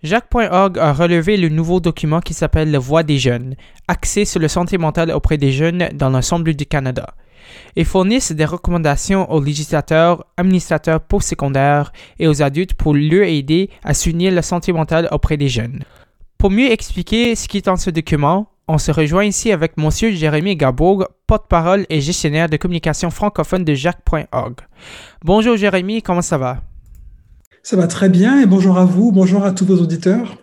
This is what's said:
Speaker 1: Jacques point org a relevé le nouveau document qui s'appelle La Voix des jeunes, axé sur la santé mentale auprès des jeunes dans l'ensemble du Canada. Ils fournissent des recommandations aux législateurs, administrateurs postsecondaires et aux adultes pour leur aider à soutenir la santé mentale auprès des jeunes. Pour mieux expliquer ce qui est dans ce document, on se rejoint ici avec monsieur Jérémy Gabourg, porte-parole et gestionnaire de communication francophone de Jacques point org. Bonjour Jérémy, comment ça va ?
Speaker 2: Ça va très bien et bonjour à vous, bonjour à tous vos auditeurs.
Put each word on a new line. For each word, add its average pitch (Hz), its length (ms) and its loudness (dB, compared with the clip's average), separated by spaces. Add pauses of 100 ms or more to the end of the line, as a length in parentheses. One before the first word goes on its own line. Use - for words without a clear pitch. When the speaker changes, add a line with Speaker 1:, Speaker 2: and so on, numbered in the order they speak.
Speaker 1:
Jacques 185 280 -4
point 233 200 0
org 185 280 2
a 147 160 2
relevé 170 420 2
le 170 140 0
nouveau 165 300 0
document 165 400 -2
qui 175 120 -8
s'appelle 156 380 0
La 143 80 2
Voix 139 240 0
des 147 160 0
jeunes, 127 360 -2 (340)
axé 202 360 -2
sur 185 160 -2
la 156 80 2
santé 180 300 -2
mentale 165 320 -2
auprès - 260 0
des 139 160 0
jeunes 165 400 0
dans 143 160 -2
l'ensemble 156 460 0
du 143 100 -6
Canada. 131 500 -6 (640)
Ils 170 80 2
fournissent 190 480 0
des 156 140 0
recommandations 170 840 -2
aux 156 120 0
législateurs, 156 840 0 (140)
administrateurs 170 640 0
postsecondaires 143 920 0 (260)
et - 80 0
aux 147 140 2
adultes 147 320 0
pour - 220 2
leur 156 300 2
aider 160 440 0 (160)
à 147 80 -2
soutenir 170 400 0
la 175 80 2
santé 175 320 -4
mentale 165 400 0
auprès 151 240 0
des 143 120 0
jeunes. 120 320 -4 (580)
Pour 202 120 2
mieux 240 200 2
expliquer 226 640 -2
ce - 140 -10
qui 202 100 -4
est 190 80 -4
dans 185 100 0
ce 180 140 -4
document, 160 580 0 (220)
on 160 60 0
se 147 140 -2
rejoint 156 340 0
ici 208 260 -2
avec 160 280 -2
monsieur 156 320 0
Jérémy 160 440 0
Gabourg, 156 520 0 (200)
porte-parole 185 640 0
et 151 140 -2
gestionnaire 160 480 -2
de 156 80 -2
communication 175 500 -2
francophone 185 560 -2
de 151 80 0
Jacques 147 320 -2
point - 260 -2
org. 123 260 -6 (680)
Bonjour 214 320 2
Jérémy, 196 460 -2
comment 175 180 -2
ça 170 160 -2
va ? 131 260 -4 (1000)
Speaker 2:
Ça - 140 -2
va 175 100 4
très 190 240 2
bien 226 320 6
et 240 40 6
bonjour 185 300 4
à 185 80 6
vous, 185 260 4
bonjour 190 320 4
à 196 100 0
tous 190 120 0
vos 185 140 4
auditeurs. 185 640 0